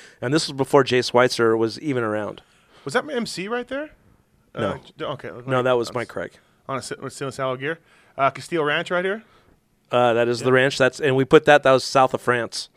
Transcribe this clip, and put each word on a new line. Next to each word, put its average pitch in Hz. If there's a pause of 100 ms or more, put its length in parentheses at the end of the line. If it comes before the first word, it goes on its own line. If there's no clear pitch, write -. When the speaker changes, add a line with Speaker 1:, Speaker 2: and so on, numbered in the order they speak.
(220)
Speaker 1:
And 123
this 156
was 151
before 135
Jay 123
Schweitzer 117
was 113
even 131
around. 107 (420)
Speaker 2:
Was 139
that 262
my 302
M 233
C 196
right 240
there? 285 (640)
Speaker 1:
No. 104
Speaker 2:
Uh, - (200)
j-, 156
okay. 127
Look 120
Speaker 1:
No, 131
Speaker 2:
like 123
Speaker 1:
that 127
was 117
Speaker 2:
on 101
Speaker 1:
Mike 117
Speaker 2:
s-, -
Speaker 1:
Craig. - (360)
Speaker 2:
on 135
a 120
Sil-, -
with 131
Silver 135
Salad 131
gear. 151 (400)
Uh, 135
Castile 156
Ranch 151
right 180
here? 202 (680)
Speaker 1:
Uh, 123
that 117
is 120
the 117
Speaker 2:
Yeah. 127
Speaker 1:
ranch. 131
That's, 127
and 143
we 135
put 151
that, 147
that 131
was 131
south 131
of 117
France. -